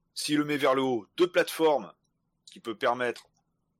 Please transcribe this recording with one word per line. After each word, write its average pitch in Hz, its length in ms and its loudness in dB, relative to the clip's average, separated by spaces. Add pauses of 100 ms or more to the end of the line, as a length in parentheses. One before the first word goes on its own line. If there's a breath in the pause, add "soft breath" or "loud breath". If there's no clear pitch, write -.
(140)
s'il 147 240 -2
le 147 60 2
met 147 120 -2
vers 135 180 2
le 135 80 0
haut, 123 240 -2 (100)
de 175 100 2
plateforme, 156 640 0 (540)
qui - 140 -20
peut 110 160 -8
permettre 120 500 -2 (540)